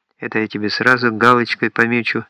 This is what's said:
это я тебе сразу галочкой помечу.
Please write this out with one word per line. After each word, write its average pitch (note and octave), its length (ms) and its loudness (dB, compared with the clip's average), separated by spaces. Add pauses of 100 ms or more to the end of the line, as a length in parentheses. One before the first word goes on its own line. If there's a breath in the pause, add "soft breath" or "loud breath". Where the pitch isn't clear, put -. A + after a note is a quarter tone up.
(200)
это A#2 200 -6
я A2 80 -2
тебе G#2 220 -6
сразу A#2+ 440 0
галочкой A#2 560 2
помечу. A#2 600 -2